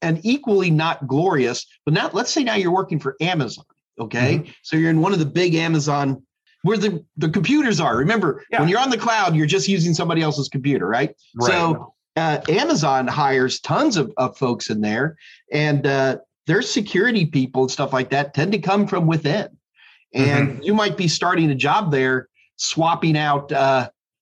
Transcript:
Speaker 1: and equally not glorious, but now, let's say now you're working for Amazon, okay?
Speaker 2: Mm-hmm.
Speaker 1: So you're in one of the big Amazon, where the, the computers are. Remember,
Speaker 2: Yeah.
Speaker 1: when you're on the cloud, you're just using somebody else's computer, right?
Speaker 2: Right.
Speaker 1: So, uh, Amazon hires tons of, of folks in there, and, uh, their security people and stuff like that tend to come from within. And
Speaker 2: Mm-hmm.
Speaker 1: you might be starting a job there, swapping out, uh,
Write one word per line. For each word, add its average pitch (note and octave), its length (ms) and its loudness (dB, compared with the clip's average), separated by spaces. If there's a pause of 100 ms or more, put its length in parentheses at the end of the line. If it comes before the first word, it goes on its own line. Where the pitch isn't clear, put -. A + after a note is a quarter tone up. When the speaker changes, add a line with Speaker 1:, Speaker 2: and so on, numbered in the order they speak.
Speaker 1:
and E3 200 -2
equally G#3 480 0
not D#3+ 360 0
glorious, C3+ 600 0 (180)
but D3 80 0
now, A3 200 0
let's G3+ 180 -4
say D4+ 140 0
now A3+ 100 0
you're F3+ 180 0
working F3+ 280 -2
for C3+ 200 -6
Amazon, D#3 440 -2 (340)
okay? A#2+ 400 0
Speaker 2:
Mm-hmm. D3+ 120 -8 (120)
Speaker 1:
So - 140 -4
you're E3 140 2
in D#3+ 100 4
one F#3 120 2
of F#3+ 60 2
the D#3 80 0
big E3+ 300 0
Amazon, C#3+ 680 0 (400)
where G#3 160 2
the, F#3 260 -2 (120)
the D#3+ 120 -2
computers G#3 520 2
are. B2+ 160 0
Remember, E3+ 540 0
Speaker 2:
Yeah. A3 100 0
Speaker 1:
when D#3 80 4
you're G3 100 2
on C4+ 120 2
the B3 60 0
cloud, G#3+ 380 0
you're D#3 120 2
just F#3+ 200 0
using F3 280 2
somebody E3 280 0
else's C#3+ 260 -2
computer, B2+ 380 -2
right? A2+ 280 -2 (200)
Speaker 2:
Right. A#2+ 160 2
Speaker 1:
So, E3+ 440 -2 (220)
uh, D#3 220 0 (100)
Amazon D#3 600 2
hires C3 520 0
tons A#3 360 0
of, D3 200 0
of - 220 -2
folks B2 320 -2
in G#2+ 100 -2
there, A#2+ 360 -2 (360)
and, D3 340 0
uh, C3+ 320 0 (280)
their F#3+ 160 2
security G#3+ 640 0
people C3 360 0
and C3 80 0
stuff - 220 -6
like B2+ 180 -2
that C#3+ 240 -2
tend E3 180 0
to G#3+ 60 0
come F#3+ 280 0
from F3+ 200 0
within. D#3+ 420 0 (680)
And C#3 340 2
Speaker 2:
Mm-hmm. - 140 -10
Speaker 1:
you F#3+ 120 0
might G#3 220 0
be F3+ 120 -2
starting F3 420 0
a C#3+ 40 0
job D3+ 360 0
there, C3 380 0 (280)
swapping E3 640 0
out, C#3+ 320 -2
uh, C3+ 400 2 (300)